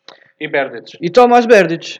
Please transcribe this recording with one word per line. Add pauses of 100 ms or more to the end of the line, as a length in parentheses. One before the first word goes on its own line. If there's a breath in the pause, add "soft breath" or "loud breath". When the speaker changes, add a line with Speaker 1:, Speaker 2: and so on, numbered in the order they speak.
(380 loud breath)
Speaker 1:
E
Berdych?
Speaker 2:
E
Tomás
Berdych,